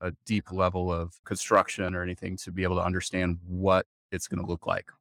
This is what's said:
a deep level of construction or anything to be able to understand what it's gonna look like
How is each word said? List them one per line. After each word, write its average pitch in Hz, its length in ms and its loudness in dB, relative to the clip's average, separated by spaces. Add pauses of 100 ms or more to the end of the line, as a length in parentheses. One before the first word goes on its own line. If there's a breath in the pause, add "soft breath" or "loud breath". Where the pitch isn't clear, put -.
a 90 120 -4 (120)
deep 107 280 -2
level 90 400 0
of 85 320 -4
construction 95 720 2
or 90 80 -2
anything 92 320 -6
to 90 160 -10
be 92 100 -2
able 90 140 2
to 87 80 2
understand 90 600 0
what 92 420 2 (260)
it's 90 160 -6
gonna 95 180 -4
look 85 220 -4
like - 320 -2